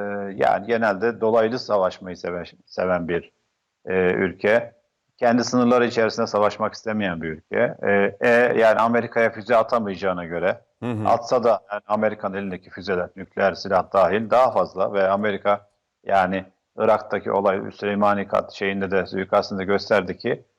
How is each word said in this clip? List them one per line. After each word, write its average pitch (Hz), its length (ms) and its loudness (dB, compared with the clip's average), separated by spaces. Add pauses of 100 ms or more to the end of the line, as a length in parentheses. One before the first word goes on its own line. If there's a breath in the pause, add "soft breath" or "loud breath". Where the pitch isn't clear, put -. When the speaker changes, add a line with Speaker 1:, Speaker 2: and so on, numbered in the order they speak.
(360)
Speaker 1:
yani 98 320 0
genelde 113 540 0
dolaylı 113 380 2
savaşmayı 92 580 -2
seven, 87 280 -8 (200)
seven 90 420 -2
bir, 85 240 -4 (540)
e, - 80 -6
ülke. 98 800 0 (440)
Kendi 120 260 2
sınırları 123 420 2
içerisinde 110 420 0
savaşmak 104 460 0
istemeyen 104 480 -4
bir 82 80 -6
ülke. 104 520 -2
E, 101 380 2
e, 120 100 2 (300)
yani 110 200 6
Amerika'ya 117 520 0
füze 110 240 -2
atamayacağına 98 720 0
göre 85 360 -2 (220)
Speaker 2:
Hı 120 80 -6
hı. 107 160 -4
Speaker 1:
atsa 117 360 0
da 110 180 2 (100)
yani 104 160 -8
Amerika'nın 104 500 -2
elindeki 95 320 -8
füzeler, 90 460 -4
nükleer 95 380 -2
silah 95 400 -2
dahil 98 360 2
daha 123 220 4
fazla 95 420 -2
ve 98 140 2
Amerika 101 600 0 (360)
yani 92 420 0 (320)
Irak'taki 107 540 0
olay 101 400 0
Süleymani 101 560 0
kat - 260 -2
şeyinde 98 380 -4
de 92 140 0
suikastında 95 580 -2
gösterdi 98 540 0
ki 127 260 -6 (160)